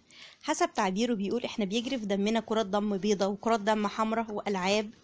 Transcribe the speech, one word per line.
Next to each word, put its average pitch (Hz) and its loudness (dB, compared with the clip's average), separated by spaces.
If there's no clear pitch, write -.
حسب 320 0
تعبيره 220 0
بيقول: 202 -2
"إحنا - -2
بيجري 233 -2
في 214 -6
دمنا 202 2
كرات 220 0
دم 202 0
بيضة 196 2
وكرات 220 0
دم 208 2
حمراء 220 -2
وألعاب 208 0